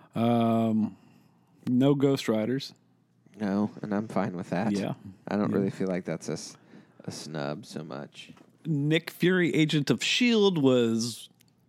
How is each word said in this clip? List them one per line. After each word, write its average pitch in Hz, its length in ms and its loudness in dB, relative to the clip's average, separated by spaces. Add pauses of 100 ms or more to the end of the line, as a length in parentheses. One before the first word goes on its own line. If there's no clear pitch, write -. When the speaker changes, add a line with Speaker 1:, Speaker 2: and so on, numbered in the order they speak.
(160)
Speaker 1:
Um, 113 800 2 (760)
no 131 260 4
Ghost 139 340 0
Riders. 113 440 -2 (640)
Speaker 2:
No, 104 320 0 (120)
and 107 120 -6
I'm 107 140 -2
fine 95 300 -2
with - 140 -8
that. 101 200 0
Speaker 1:
Yeah. 101 220 -2 (340)
Speaker 2:
I - 80 -4
don't 104 160 0
Speaker 1:
Yeah. - 60 0
Speaker 2:
really 98 120 0
feel 95 200 -4
like 92 160 -4
that's 80 240 -6
a, 76 40 -4
s-, - 220 -12 (480)
a - 80 -10
snub 78 540 -8
so - 180 -12
much. 71 480 -14 (340)
Speaker 1:
Nick 156 460 -2
Fury, 175 420 2
Agent 156 360 2
of 123 120 2
shield, 214 560 4
was 120 680 2 (420)